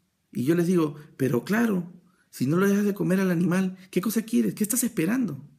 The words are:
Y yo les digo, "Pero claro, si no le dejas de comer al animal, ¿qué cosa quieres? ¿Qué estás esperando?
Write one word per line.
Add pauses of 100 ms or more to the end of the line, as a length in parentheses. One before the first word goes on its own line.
(320)
Y
yo
les
digo, (240)
"Pero
claro, (380)
si
no
le
dejas
de
comer
al
animal, (140)
¿qué
cosa
quieres?
¿Qué
estás
esperando? (120)